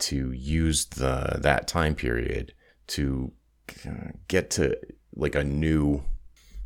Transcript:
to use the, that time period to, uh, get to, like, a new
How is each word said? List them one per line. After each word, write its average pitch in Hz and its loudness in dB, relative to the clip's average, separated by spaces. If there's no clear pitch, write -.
to 65 -2
use 76 0
the, 65 -2
that 69 2
time 80 2
period 60 -2
to, 67 -2
uh, - -8
get 92 2
to, - 2
like, 73 0
a 71 2
new 73 2